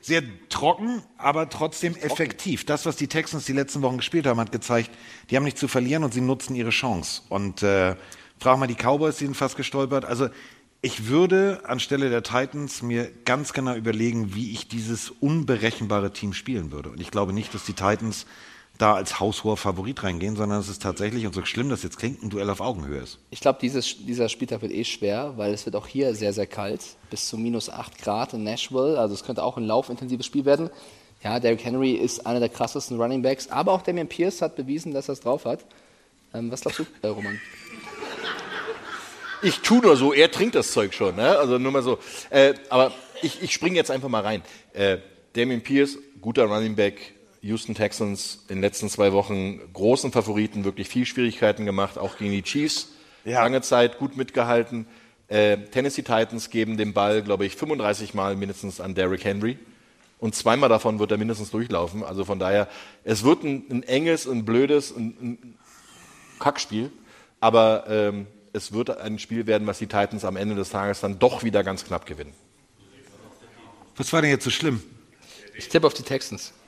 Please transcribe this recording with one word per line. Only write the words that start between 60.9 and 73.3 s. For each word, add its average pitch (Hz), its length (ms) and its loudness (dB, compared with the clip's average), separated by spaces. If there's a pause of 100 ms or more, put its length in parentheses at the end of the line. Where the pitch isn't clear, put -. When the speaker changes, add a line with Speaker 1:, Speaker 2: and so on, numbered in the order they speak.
Speaker 3:
wird 104 140 0
er 104 80 2
mindestens 107 320 -4
durchlaufen. 104 520 -2
Also 95 220 -4
von 98 140 -4
daher, 98 280 2 (360)
es 107 200 0
wird 156 200 6
ein, 139 260 -4
ein 123 140 -2
enges, 156 440 0
ein 120 160 -2
blödes, 139 520 2
ein, 117 260 -6
ein 117 360 -12 (800)
Kackspiel. 139 520 -2 (500)
Aber, 110 480 8
ähm, 104 360 0 (280)
es 101 180 -6
wird 113 180 -2
ein 107 300 -6
Spiel 113 280 -4
werden, 107 200 2
was 101 120 -4
die 107 80 -6
Titans 101 360 0
am 95 140 -4
Ende 104 180 -4
des 98 140 -4
Tages 101 320 -4
dann 98 180 -4
doch 123 240 4
wieder 104 200 2
ganz 95 200 -4
knapp - 220 -6
gewinnen. 73 280 -14 (1600)